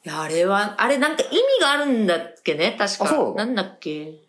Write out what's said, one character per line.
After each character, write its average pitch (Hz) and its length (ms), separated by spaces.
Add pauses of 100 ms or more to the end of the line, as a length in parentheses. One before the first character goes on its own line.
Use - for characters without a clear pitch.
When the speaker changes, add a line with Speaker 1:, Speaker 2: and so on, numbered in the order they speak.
Speaker 1:
い - 60
や、 151 120
あ 156 60
れ 165 180
は、 202 340
あ 220 80
れ 277 100
な 294 120
ん 311 80
か 269 60
意 - 20
味 480 360
が 285 100
あ 285 60
る 285 100
ん 226 200
だ 170 100
っ - 160 (100)
け 156 120
ね、 185 240
確 202 200
か。 - 60
Speaker 2:
あ、 - 20
そ 311 80
う 170 200
な 208 100
の？ 254 80
Speaker 1:
な - 0
ん - 20
だ 190 80
っ - 160
け？ 156 340 (160)